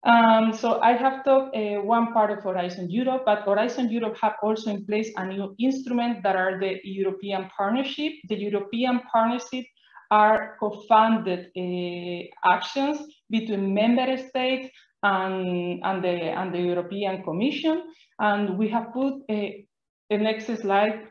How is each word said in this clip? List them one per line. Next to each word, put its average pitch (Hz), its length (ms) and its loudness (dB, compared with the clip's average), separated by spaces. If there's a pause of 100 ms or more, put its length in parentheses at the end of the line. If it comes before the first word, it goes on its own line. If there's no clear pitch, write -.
Um, 226 480 6
so 226 260 0
I 240 140 6
have 269 320 0
talked, 269 320 4
uh, 208 240 -2
one 226 320 2
part 214 180 4
of 208 120 -6
Horizon 180 460 -4
Europe, 254 360 -2
but 208 180 2
Horizon 220 480 0
Europe 226 300 -4
have 214 200 0
also 220 280 -2
in 202 160 -6
place 220 320 -2
a 190 80 -6
new 196 340 -8
instrument 240 640 -2
that 190 140 2
are 185 240 0
the 190 240 -2
European 190 720 -4
Partnership. 269 560 -2 (160)
The 214 80 -2
European 208 640 -2 (100)
Partnership 240 540 0 (460)
are 214 480 4
co-funded, 208 880 2 (100)
uh, 175 920 -4
actions 277 520 0 (280)
between 208 460 -2
member 240 420 2 (140)
states 262 400 -2 (320)
and, 185 840 -2
and, 190 200 -2
the, 185 40 0
and 175 460 -2
the 175 60 -4
European 180 640 -2
Commission. 294 640 -2 (340)
And 208 400 0
we 214 100 2
have 226 240 -4
put, 269 220 -2 (120)
uh, 208 200 -4 (640)
the 208 60 2
next 220 280 0
slide 214 640 0